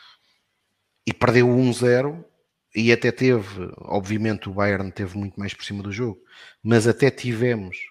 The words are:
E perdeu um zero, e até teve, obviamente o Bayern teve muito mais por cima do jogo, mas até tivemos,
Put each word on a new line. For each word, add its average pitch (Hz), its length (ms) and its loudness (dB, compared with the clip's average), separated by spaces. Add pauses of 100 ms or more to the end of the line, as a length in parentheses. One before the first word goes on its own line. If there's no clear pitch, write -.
(1080)
E 107 60 -2
perdeu 123 360 4
um 123 240 2
zero, 131 520 0 (500)
e 113 160 2
até 117 220 2
teve, 101 580 -2 (120)
obviamente 104 640 -4
o 95 60 -10
Bayern 98 360 0
teve 95 260 -10
muito 98 220 -8
mais 101 160 -8
por - 100 -18
cima 101 180 -10
do 101 100 -10
jogo, 110 280 -6 (420)
mas 113 240 4
até 127 240 4
tivemos, 117 640 -4 (140)